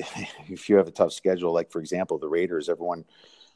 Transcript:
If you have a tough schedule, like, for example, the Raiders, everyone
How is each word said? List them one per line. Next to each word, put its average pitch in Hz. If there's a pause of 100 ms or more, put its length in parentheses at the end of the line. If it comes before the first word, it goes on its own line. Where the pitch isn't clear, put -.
(500)
If 90
you 104
have 92
a -
tough 85
schedule, 87
like, 82
for 85
example, 87
the 78
Raiders, 85
everyone 85 (500)